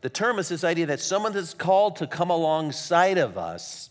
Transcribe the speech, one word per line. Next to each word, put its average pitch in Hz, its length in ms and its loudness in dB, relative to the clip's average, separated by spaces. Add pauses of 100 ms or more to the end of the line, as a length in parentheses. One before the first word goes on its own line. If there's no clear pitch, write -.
The 131 80 -4
term 220 280 0
is 175 100 -2
this 170 160 -4
idea 165 220 2
that 143 140 -2
someone 208 340 -2
is 180 200 -6
called 190 420 2
to 160 100 -4
come - 220 -2
alongside 165 880 2
of 110 220 0
us 85 520 -10